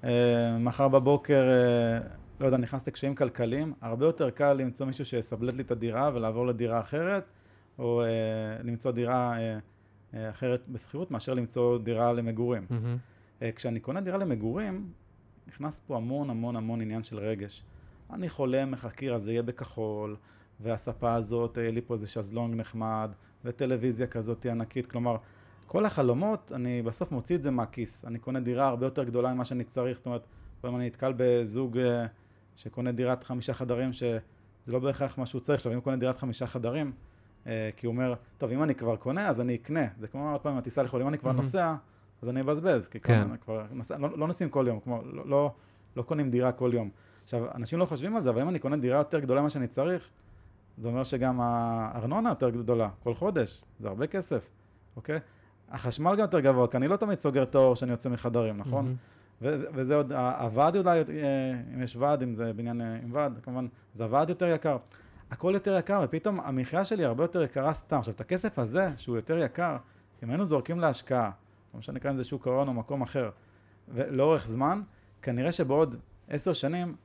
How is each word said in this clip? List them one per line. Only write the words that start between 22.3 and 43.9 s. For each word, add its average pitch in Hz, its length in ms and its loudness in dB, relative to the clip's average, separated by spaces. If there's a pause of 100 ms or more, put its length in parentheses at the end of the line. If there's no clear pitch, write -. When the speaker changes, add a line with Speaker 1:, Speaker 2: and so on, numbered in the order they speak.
Speaker 1:
נחמד, 110 560 -4 (340)
וטלוויזיה 123 600 0
כזאת 113 380 -4
ענקית. 117 420 -4
כלומר, 120 280 -2 (520)
כל 208 180 2
החלומות, 160 680 2
אני 123 260 -2
בסוף 113 300 -2
מוציא 143 240 -2
את 156 80 0
זה 139 80 0
מהכיס. 117 540 -4
אני 117 140 -8
קונה 127 200 -4
דירה 123 280 2
הרבה 123 180 0
יותר 131 180 0
גדולה 123 300 2
ממה 127 120 -2
שאני 123 180 -4
צריך. 123 340 -2
זאת - 80 -14
אומרת, 117 160 -4 (380)
לפעמים 123 180 -4
אני 123 80 -2
נתקל 131 320 -2
בזוג, 120 600 2
אה, 120 280 2 (500)
שקונה 123 360 -4
דירת 123 320 0
חמישה 123 300 -4
חדרים, 123 400 -2
שזה 120 260 -2 (480)
לא 123 120 0
בהכרח 135 380 -2
מה 131 80 -4
שהוא 123 160 -6
צריך. 147 160 2
עכשיו, 127 140 -2
אם 117 60 -2
הוא 123 60 -6
קונה 135 120 0
דירת 127 220 0
חמישה 123 300 -4
חדרים, 131 440 -2 (560)
אה, 113 300 -4
כי 123 100 -4
הוא 117 60 0
אומר, 123 200 0 (240)
"טוב, 123 140 -2
אם 135 120 0
אני 151 120 2
כבר 117 200 0
קונה, 170 340 -2
אז 123 120 2
אני 123 140 0
אקנה." 151 300 -2 (140)
זה 107 80 -8
כמו 143 240 -6
עוד 143 100 -2
פעם 151 100 -2
עם 135 60 0
הטיסה 127 260 0
לחו"ל, 123 180 0
אם 135 60 2
אני 147 100 0
כבר 131 120 -2
Speaker 2:
מהמם. 127 100 4
Speaker 1:
נוסע, 160 360 2 (460)
אז 120 80 -4
אני 131 120 0
אבזבז, 147 460 2
כי - 120 -12
Speaker 2:
כן. 110 240 6
Speaker 1:
כבר, 110 140 -2
כבר 110 340 -6
נסע, 131 260 -8